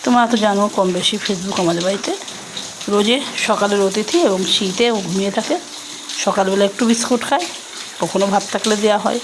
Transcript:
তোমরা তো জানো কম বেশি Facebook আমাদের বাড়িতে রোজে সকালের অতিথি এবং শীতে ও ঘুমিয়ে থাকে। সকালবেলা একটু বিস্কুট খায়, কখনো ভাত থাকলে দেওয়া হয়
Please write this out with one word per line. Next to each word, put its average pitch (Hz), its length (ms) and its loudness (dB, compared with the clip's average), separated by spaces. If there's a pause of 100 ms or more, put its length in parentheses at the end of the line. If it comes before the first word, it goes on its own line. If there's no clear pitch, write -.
তোমরা 240 240 4
তো 233 100 2
জানো 208 300 2
কম 190 240 0
বেশি 180 260 0
Facebook 196 440 -4
আমাদের 170 220 0
বাড়িতে 196 320 -2 (720)
রোজে 208 340 2 (160)
সকালের 202 440 2
অতিথি 208 380 2
এবং 190 260 2
শীতে 214 460 2
ও 226 40 0
ঘুমিয়ে 190 360 0
থাকে। 226 260 -2 (600)
সকালবেলা 196 480 2
একটু 202 200 0
বিস্কুট 233 440 2
খায়, 339 160 0 (540)
কখনো 190 280 0
ভাত 196 240 2
থাকলে 214 240 0
দেওয়া 208 220 2
হয় 220 260 0